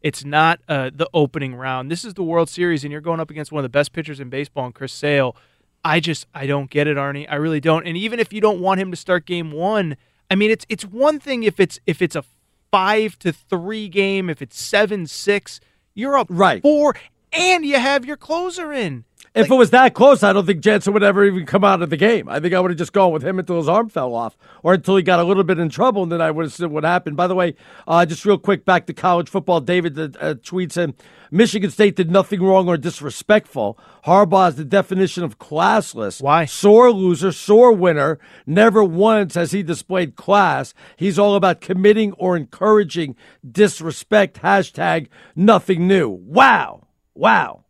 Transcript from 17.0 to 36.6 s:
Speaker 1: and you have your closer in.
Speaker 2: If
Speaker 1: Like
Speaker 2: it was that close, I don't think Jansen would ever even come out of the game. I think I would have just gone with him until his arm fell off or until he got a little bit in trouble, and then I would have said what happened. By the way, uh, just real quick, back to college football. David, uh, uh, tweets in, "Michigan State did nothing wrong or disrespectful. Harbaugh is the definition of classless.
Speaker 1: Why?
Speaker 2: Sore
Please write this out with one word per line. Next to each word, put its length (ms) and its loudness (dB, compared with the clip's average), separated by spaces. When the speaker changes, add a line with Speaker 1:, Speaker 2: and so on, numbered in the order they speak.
Speaker 1:
and 320 0
you 140 0
have 260 0
your 120 -12
closer 540 -8
in. 340 -8
Speaker 2:
If 100 2
Speaker 1:
Like 80 2
Speaker 2:
it 80 4
was 100 6
that 240 6
close, 300 6
I 100 4
don't 120 0
think 140 -2
Jansen 320 0
would 120 -2
ever 200 2
even 220 0
come 180 0
out 180 2
of 80 -4
the 60 -2
game. 320 0
I 140 -6
think 120 -2
I 60 2
would 100 0
have 80 -4
just 140 -8
gone 220 2
with 100 -6
him 160 -4
until 200 -6
his 100 -2
arm 180 0
fell 260 -6
off 220 -6
or 120 2
until 240 0
he 60 2
got 180 2
a 20 0
little 220 2
bit 120 0
in 120 -2
trouble, 340 -2
and 80 -6
then 100 -4
I 100 0
would 120 -6
have 80 -8
said 180 -8
what 140 -6
happened. 320 -2
By 120 0
the 80 -2
way, 200 -2
uh, 180 4
just 200 -10
real 120 4
quick, 280 -2
back 220 0
to 60 -10
college 360 -2
football. 320 -2
David, 360 -2
uh, 120 -8
uh, 140 -4
tweets 420 -8
in, 200 -4
"Michigan 420 0
State 240 2
did 160 -2
nothing 320 0
wrong 240 4
or 80 0
disrespectful. 1040 -4
Harbaugh 440 4
is 60 -4
the 100 -8
definition 580 -2
of 160 -10
classless. 840 -2
Speaker 1:
Why? 220 2
Speaker 2:
Sore 480 6